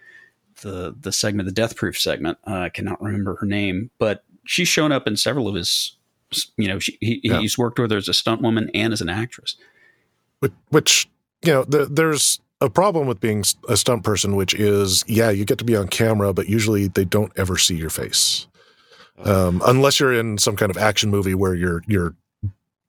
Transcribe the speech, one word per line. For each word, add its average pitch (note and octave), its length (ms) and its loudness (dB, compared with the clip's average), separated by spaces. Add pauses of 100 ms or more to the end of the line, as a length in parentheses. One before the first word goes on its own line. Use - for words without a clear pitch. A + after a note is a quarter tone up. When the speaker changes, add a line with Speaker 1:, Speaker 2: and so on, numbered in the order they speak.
(640)
Speaker 1:
the, F2+ 360 -10
the F#2+ 140 -8
segment, G#2 340 -2
the F2+ 80 -6
Death A2 220 -2
Proof F2+ 240 -4
segment. D#2 360 -2 (100)
Uh, G2+ 160 -6
I F2 60 -6
cannot F#2+ 320 -8
remember G2+ 360 -4
her G#2+ 100 -6
name, G2+ 440 -2 (100)
but G#2 240 -2 (200)
she's - 240 -2
shown D#3 220 2
up C3+ 160 0
in G#2+ 100 -2
several A#2+ 300 -2
of G2+ 80 -4
his, - 420 -4 (600)
you G#2+ 100 0
know, G2 140 -2
she, - 200 -6
he, A2 220 -2
Speaker 2:
Yeah. G2+ 180 2
Speaker 1:
he's G#2+ 160 -2
worked A#2+ 220 -2
with A#2+ 140 0
her G#2 40 2
as G2+ 120 -4
a F2+ 60 -2
stunt - 280 -2
woman A2+ 320 0
and A2 180 0
as G#2+ 80 -4
an E2 80 -4
actress. G#2+ 460 -6 (840)
Speaker 2:
Which, C#3 120 0 (180)
which, - 380 2 (360)
you E3 80 4
know, C3+ 120 4
the, C#3+ 220 2
there's D3 540 0 (200)
a C#3 80 2
problem E3+ 380 2
with A#2+ 140 -4
being G#2+ 200 0
s-, - 140 -2 (140)
a A#2 80 2
stunt A2+ 280 0
person, G2+ 300 0
which G2 180 0
is, G2+ 540 2
yeah, A2+ 240 4
you G2+ 140 0
get A#2+ 140 0
to A2 60 -8
be A2+ 120 2
on G2 120 0
camera, G#2 440 2
but F#2 160 -2
usually G#2 400 2
they G2 160 0
don't G#2 320 0
ever F#2 200 -2
see E2+ 200 0
your D#2+ 140 -6
face. - 560 -2 (760)
Um, F#2 420 2
unless C3+ 360 6
you're C3 120 2
in A2+ 260 0
some A2 180 0
kind G#2 140 2
of F2 60 -6
action G#2+ 340 2
movie G2 240 0
where F#2+ 200 2
you're, E2+ 340 -2
you're F2+ 260 0 (760)